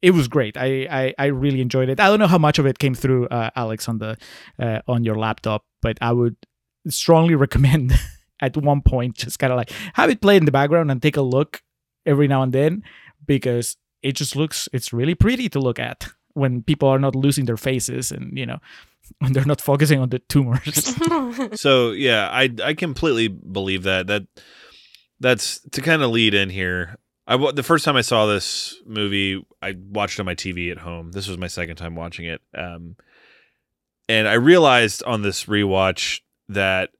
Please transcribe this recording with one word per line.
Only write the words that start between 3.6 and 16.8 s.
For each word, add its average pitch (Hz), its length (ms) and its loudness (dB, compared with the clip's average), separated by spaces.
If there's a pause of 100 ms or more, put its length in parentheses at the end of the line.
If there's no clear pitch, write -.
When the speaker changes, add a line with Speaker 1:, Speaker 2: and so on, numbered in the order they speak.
Speaker 1:
on 113 100 -4
the, 110 180 -8 (420)
uh, 113 300 -2
on 117 160 0
your 110 100 0
laptop, 110 500 -2 (180)
but 113 180 -2
I 117 120 0
would 120 220 2 (540)
strongly 165 460 4
<laughs> 139 120 4
recommend 135 460 4 (480)
at 135 160 -2
one 143 260 0
point 123 360 0
just - 200 -8
kinda, 127 160 0
like, 120 160 -4 (240)
have - 160 4
it 226 100 0
play 196 160 6
in 160 100 6
the 143 60 4
background 143 380 2
and 131 100 -2
take 147 160 0
a 147 60 0
look 135 400 -2 (420)
every 147 220 4
now 135 160 2
and 131 100 -2
then, 156 300 0 (420)
because 123 520 -2 (260)
it 135 140 -4
just - 180 -6
looks, 151 380 -4
it's - 200 -6
really 135 220 0
pretty 240 360 2
to - 100 -2
look 127 180 -2
at 120 300 -10 (260)
when 127 280 -2
people 147 260 0